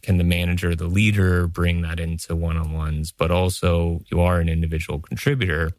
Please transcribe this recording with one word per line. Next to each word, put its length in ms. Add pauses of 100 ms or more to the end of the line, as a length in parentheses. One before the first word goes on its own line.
can 160
the 60
manager, 520
the 120
leader 580
bring 360
that 180
into 380
one-on-ones, 760
but 200
also 680 (100)
you 120
are 180
an 80
individual 520
contributor. 800